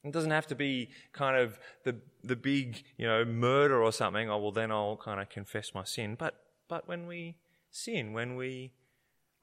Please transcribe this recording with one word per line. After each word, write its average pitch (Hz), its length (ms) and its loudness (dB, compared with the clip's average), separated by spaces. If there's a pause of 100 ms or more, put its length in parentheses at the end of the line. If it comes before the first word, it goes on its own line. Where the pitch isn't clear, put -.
It 143 100 -8
doesn't 160 180 2
have 156 160 2
to 160 80 -4
be 131 340 -2 (220)
kind 135 260 2
of 117 220 2 (240)
the, 123 140 -2 (260)
the 123 140 -2
big, 135 460 -2 (140)
you - 80 -4
know, 113 200 4
murder 123 580 6
or 113 80 6
something. 107 360 0
"Oh, 107 120 0
well, 104 120 0
then 110 200 0
I'll 107 260 0
kind 101 240 -6
of 98 80 -8
confess - 460 -8
my 95 80 -4
sin." 107 340 -6
But, 160 180 -6 (320)
but 170 200 -8
when 175 180 -8
we 170 300 -10 (340)
sin, 139 440 -6
when 120 220 -4
we 127 360 -8 (720)